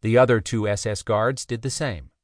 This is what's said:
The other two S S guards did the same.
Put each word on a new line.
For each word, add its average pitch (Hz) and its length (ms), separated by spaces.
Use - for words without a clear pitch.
The 113 180
other 123 220
two 107 260
S 104 200
S 104 180
guards 113 420
did 117 160
the 131 80
same. 104 400